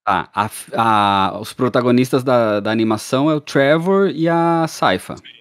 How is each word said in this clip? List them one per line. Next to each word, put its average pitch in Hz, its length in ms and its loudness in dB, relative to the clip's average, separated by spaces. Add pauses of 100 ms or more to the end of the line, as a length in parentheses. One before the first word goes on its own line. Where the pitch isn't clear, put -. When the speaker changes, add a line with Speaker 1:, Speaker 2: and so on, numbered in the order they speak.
Speaker 1:
Tá, 95 300 -2
a 104 160 -2
f-, - 260 -14
a, 101 640 2
os - 140 -12
protagonistas 123 720 0
da, 117 360 2
da 104 100 -4
animação 113 600 0
é 156 40 0
o 151 80 -4
Trevor 165 640 2
e 160 180 -2
a 170 400 0
Sypha, - 520 -4
Speaker 2:
Sim. - 40 -20 (180)